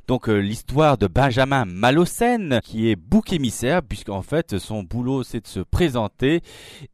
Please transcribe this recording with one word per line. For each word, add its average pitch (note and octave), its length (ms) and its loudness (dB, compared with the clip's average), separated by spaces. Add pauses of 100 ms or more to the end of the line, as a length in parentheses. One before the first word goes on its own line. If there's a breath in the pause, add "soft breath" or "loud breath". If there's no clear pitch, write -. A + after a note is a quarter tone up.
Donc, B2 220 -2
euh, G#2+ 100 4
l'histoire B2+ 600 2
de G2+ 80 2
Benjamin C3 580 2
Malocène, C#3+ 960 2
qui A2+ 280 -2
est G#2 60 2
bouc C#3 360 0
émissaire, C3+ 500 -2
puisqu'en G2+ 400 -8
fait, D3+ 360 -4
son G#2+ 240 -8
boulot, B2 400 -4
c'est A#2 180 -10
de - 60 -14
se - 140 -8
présenter. C3+ 800 0 (540 loud breath)